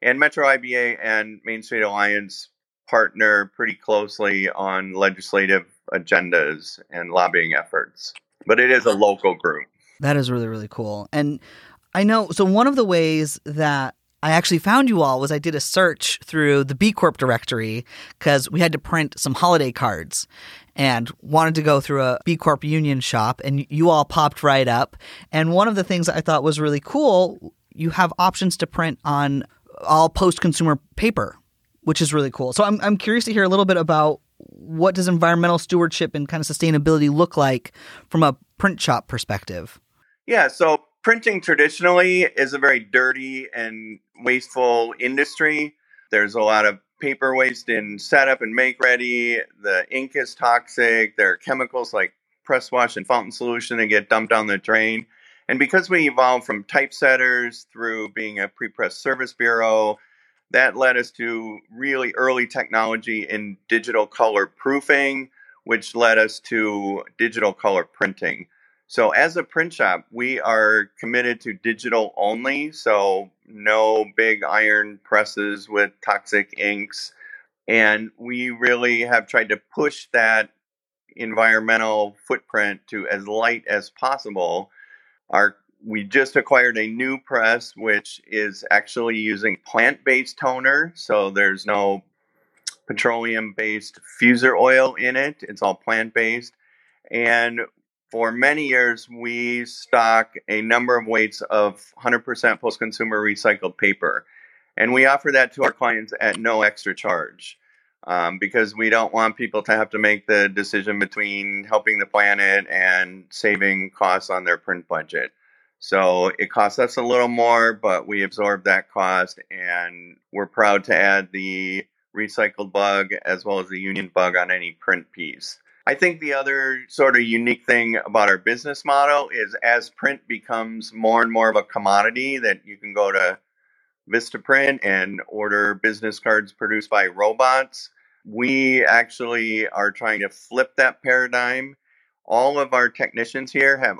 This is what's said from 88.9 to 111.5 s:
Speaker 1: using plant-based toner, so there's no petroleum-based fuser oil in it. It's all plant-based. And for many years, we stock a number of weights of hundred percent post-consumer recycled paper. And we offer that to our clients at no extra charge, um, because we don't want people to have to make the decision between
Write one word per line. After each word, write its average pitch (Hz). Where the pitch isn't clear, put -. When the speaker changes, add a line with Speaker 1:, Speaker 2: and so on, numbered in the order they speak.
Speaker 1:
using 107
plant-based 131
toner, 139
so 101
there's 98
no 101
petroleum-based 110
fuser 123
oil 131
in 127
it. 143
It's -
all 98
plant-based. 113
And 117
for 113
many 143
years, 123
we 120
stock 113
a 107
number 120
of 110
weights 110
of 104
hundred 120
percent 117
post-consumer 110
recycled 104
paper. -
And 117
we 131
offer 139
that 131
to 135
our 117
clients 113
at 110
no 113
extra -
charge, 85
um, 87
because 104
we 110
don't 113
want 110
people 110
to 110
have 110
to 107
make 104
the 101
decision 101
between 101